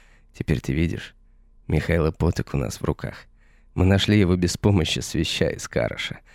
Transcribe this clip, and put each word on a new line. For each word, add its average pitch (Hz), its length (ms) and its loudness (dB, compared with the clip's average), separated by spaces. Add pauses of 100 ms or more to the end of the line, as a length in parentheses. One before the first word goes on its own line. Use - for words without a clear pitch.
(340)
Теперь 67 260 -2
ты - 140 -4
видишь, 78 400 -2 (520)
Михаила 80 460 2
Поток - 400 -2
у 69 60 -2
нас 62 220 -6
в - 40 -14
руках. - 420 -6 (480)
Мы 90 120 2
нашли 98 320 4
его 92 180 4
без 87 200 0
помощи 95 440 2
свища - 480 -2
из - 180 -6
Карыша. - 540 -6 (140)